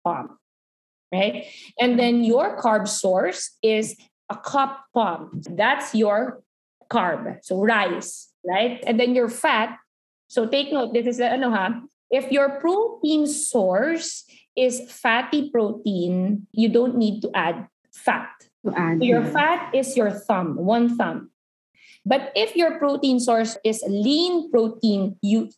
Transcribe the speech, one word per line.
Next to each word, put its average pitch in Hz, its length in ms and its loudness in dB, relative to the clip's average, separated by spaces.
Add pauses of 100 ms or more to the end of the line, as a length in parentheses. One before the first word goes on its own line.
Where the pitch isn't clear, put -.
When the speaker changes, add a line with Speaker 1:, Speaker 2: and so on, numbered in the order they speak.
Speaker 1:
palm, 151 320 -6 (800)
right? 208 320 -2 (320)
And 247 220 2
then 240 260 2
your 262 320 2
carb 214 320 0
source - 720 -2
is 220 320 0 (400)
a - 20 -8
cup - 460 -2 (160)
palm. 170 480 -4
That's 220 480 0
your 220 480 0 (480)
carb. - 560 -2
So 185 160 -2
rice, 202 800 -2
right? 214 460 -2
And 233 120 0
then 247 140 2
your 240 160 2
fat. 240 480 0 (500)
So 226 200 0
take 285 260 -2
note, 240 240 -2
this 233 80 0
is 240 160 -2
the, 240 80 2
ano, 254 240 0
ha? 208 280 -2 (280)
If 262 240 0
your 277 260 2
protein 330 680 0
source 233 960 -2 (320)
is 247 340 0
fatty 254 640 0
protein, 196 1000 -2
you 226 160 2
don't 240 300 2
need 214 240 0
to - 160 -6
add 180 300 -2 (260)
fat. - 340 -2 (400)
Speaker 2:
To - 100 0
add, 165 220 0
Speaker 1:
So 254 60 2
your 240 180 4
Speaker 2:
yeah. - 100 -4
Speaker 1:
fat 330 280 2 (120)
is 262 240 0
your 214 140 2
thumb, 180 480 -2
one 233 360 2
thumb. 175 360 -4 (760)
But 269 300 0
if 220 200 0
your 330 220 2
protein 277 420 2
source 226 440 0
is 220 240 0
lean 302 640 0
protein, 220 720 0
you 220 340 2